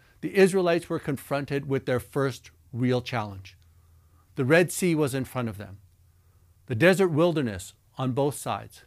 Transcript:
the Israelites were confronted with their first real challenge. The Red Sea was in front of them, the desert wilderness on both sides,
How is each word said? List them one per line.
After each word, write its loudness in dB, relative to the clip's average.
the -6
Israelites 4
were -4
confronted -4
with -2
their 0
first -4
real 0
challenge. -8
The 0
Red 6
Sea 0
was 0
in -2
front -6
of -10
them, -16
the -4
desert 4
wilderness 0
on -2
both 0
sides, -8